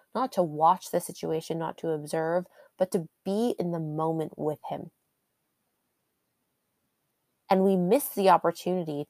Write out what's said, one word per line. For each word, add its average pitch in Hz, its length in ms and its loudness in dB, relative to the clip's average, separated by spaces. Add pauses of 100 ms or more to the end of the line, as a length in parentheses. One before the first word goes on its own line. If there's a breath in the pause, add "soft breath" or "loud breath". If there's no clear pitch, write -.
(140 loud breath)
not 262 180 -4
to 185 100 2
watch 160 480 2
the 180 100 0
situation, 165 580 -6
not 160 200 -6
to 165 120 -4
observe, 160 560 -2 (320 soft breath)
but 185 140 0
to 165 160 -2 (160)
be 214 340 0
in 175 140 -2
the 170 80 -4
moment 156 580 -2
with 151 220 -2 (100)
him. 156 220 -10 (2500)
And 190 140 4
we 196 120 4
miss 185 300 2
the 196 220 2
opportunity 170 800 2